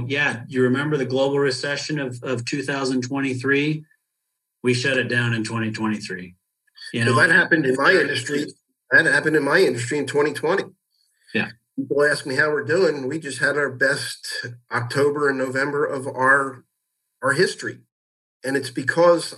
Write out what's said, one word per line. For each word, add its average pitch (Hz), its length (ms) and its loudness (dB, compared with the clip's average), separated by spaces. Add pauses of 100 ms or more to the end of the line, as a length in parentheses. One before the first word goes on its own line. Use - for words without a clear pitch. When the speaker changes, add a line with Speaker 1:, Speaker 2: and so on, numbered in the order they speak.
Speaker 1:
yeah, 135 400 -2
you 127 140 0
remember 135 340 2
the 131 100 0
global 135 340 0
recession 143 600 -2
of, 127 240 -6
of 120 220 -4
two 143 160 -4
thousand 135 400 -2
twenty-three? 135 840 0 (800)
We 123 100 4
shut 135 240 0
it 151 100 0
down 120 260 0
in 113 100 -2
twenty 110 280 -4
twenty-three." 98 640 -6 (580)
You 117 120 -2
Speaker 2:
Well, 120 100 4
Speaker 1:
know, - 60 4
Speaker 2:
that 170 100 4
happened 170 340 4
in 127 100 2
my 139 160 4
Speaker 1:
Sure. 185 100 4
Speaker 2:
industry. 143 440 -2 (460)
That 151 140 6
happened 147 300 2
in 143 80 4
my 147 160 4
industry 135 380 2
in 143 80 -2
twenty 143 280 0
twenty. 180 320 -2 (680)
Speaker 1:
Yeah. - 160 -2 (260)
Speaker 2:
People 139 280 0
ask 147 220 2
me 135 100 -6
how 151 160 2
we're 147 140 -2
doing. 147 420 2
We 156 120 -4
just 135 200 -10
had 143 180 0
our 143 140 0
best - 720 -4 (260)
October 143 580 0
and 135 80 -2
November 135 480 -2
of 131 200 -6
our, 131 600 0 (580)
our 139 100 0
history. 147 460 -2 (640)
And 135 120 -4
it's 135 140 -2
because 165 680 2